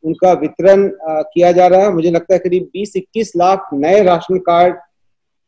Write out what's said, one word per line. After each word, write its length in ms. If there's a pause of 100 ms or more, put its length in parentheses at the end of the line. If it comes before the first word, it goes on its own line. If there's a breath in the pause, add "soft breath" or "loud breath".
उनका 280
वितरण, 560
अ, 460
किया 180
जा 140
रहा 140
है। 120
मुझे 180
लगता 240
है 40
करीब 240 (100)
बीस 240
इक्कीस 400
लाख 380
नए 280
राशन 360
कार्ड 380 (720)